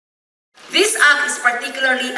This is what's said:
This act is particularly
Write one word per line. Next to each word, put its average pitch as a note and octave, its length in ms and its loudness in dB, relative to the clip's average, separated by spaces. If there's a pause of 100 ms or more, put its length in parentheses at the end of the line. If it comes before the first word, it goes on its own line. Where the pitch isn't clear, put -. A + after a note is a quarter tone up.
(720)
This G4+ 260 4
act C#4+ 320 4
is - 80 -8
particularly B3+ 800 -2